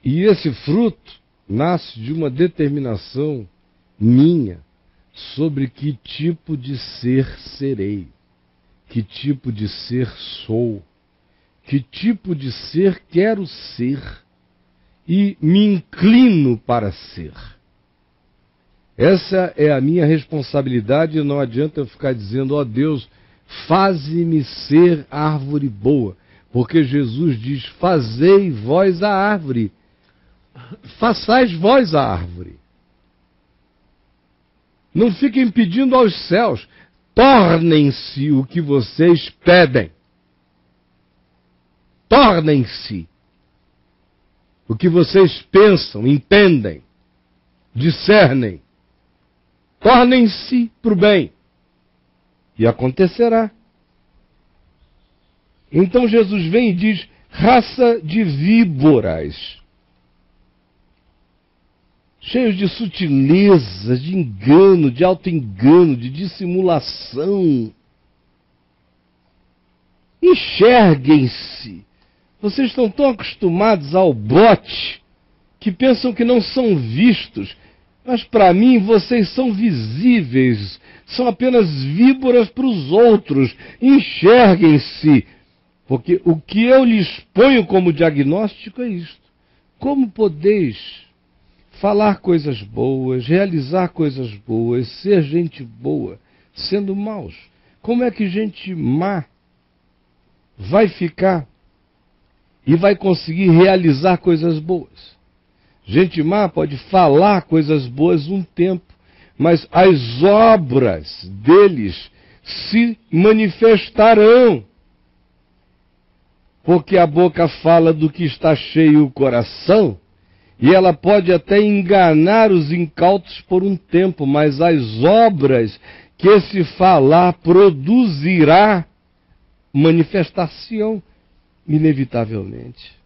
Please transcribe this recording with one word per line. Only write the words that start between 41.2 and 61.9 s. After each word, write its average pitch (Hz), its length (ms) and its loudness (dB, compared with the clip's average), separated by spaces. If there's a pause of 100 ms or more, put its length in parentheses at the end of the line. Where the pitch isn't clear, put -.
Tornem-se 156 1040 0 (1600)
o 113 80 -6
que 175 140 -2
vocês 175 500 2 (100)
pensam, 190 560 2
entendem, 143 760 0 (920)
discernem. 135 840 0 (1200)
Tornem-se 240 880 2 (120)
pro 220 120 0
bem. 190 380 0 (1300)
E 110 80 0
acontecerá. 190 840 -2 (2250)
Então 196 360 0
Jesus 208 380 0
vem 220 240 0
e 180 40 -2
diz: 196 340 -4 (200)
"Raça 233 760 0
de 165 220 -4
víboras", 143 1300 0 (2500)